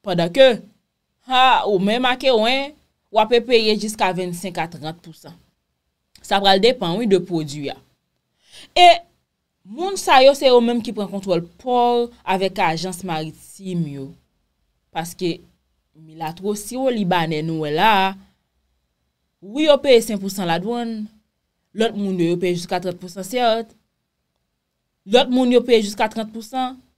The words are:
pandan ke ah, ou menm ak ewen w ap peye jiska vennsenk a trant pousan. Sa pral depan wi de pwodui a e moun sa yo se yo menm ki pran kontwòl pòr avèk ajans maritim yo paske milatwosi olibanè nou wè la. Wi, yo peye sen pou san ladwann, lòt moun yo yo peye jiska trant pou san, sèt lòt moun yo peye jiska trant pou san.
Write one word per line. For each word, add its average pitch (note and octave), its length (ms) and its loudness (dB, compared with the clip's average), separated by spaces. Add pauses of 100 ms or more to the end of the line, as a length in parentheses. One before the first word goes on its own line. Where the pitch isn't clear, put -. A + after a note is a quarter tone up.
pandan F3 260 0
ke C4+ 140 6 (800)
ah, B3+ 380 4
ou G3+ 160 2
menm A#3 260 0
ak B3+ 200 -2
ewen C4 440 0 (400)
w G#3+ 80 2
ap A3 120 2 (140)
peye A3 300 2
jiska G#3+ 400 -2
vennsenk F3 440 -8
a E3 100 -6
trant D#3 340 -12
pousan. D#3+ 300 -20 (880)
Sa G3+ 200 0
pral G3 200 6
depan G#3 360 2
wi A#3+ 100 -2
de F#3 140 4
pwodui D3+ 500 -6
a - 40 -12 (960)
e F4 120 8 (760)
moun E4+ 360 -8
sa C#4 240 4
yo C#4 120 8
se C#4 120 0
yo B3 160 6
menm A#3+ 200 -2
ki A3+ 120 -10
pran G3+ 140 -8
kontwòl F#3+ 340 -4 (160)
pòr A#3+ 480 0 (180)
avèk F#3+ 380 -2
ajans F3 420 -6
maritim E3 840 -8
yo C#3 160 -12 (880)
paske E3+ 440 -6 (600)
milatwosi E3+ 800 -10
olibanè F3+ 680 0
nou D#3+ 220 -6
wè D3 80 -6
la. G#3 180 2 (1500)
Wi, C4 300 -2
yo C#4+ 100 4
peye B3+ 240 4
sen A3 160 -6
pou G3 140 -8
san F#3 180 -6
ladwann, A3 540 -6 (720)
lòt A3 160 0
moun G3 240 -4
yo E3+ 140 0
yo F3 80 -2
peye F3+ 160 -2
jiska F3+ 260 -6
trant F3+ 160 -8
pou F3+ 140 -18
san, F#3+ 140 -12
sèt A3+ 440 -2 (1400)
lòt B3 240 2
moun B3 240 2
yo A#3+ 80 4
peye A#3 220 2
jiska G#3+ 260 -4
trant A3 220 -8
pou A3+ 100 -14
san. B3+ 320 -8 (240)